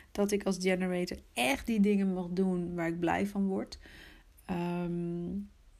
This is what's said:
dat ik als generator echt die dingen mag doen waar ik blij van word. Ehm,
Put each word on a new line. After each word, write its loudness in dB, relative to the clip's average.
dat 2
ik 0
als 0
generator 0
echt 0
die 2
dingen 4
mag -4
doen 0
waar -2
ik -2
blij 2
van 0
word. -4
Ehm, -2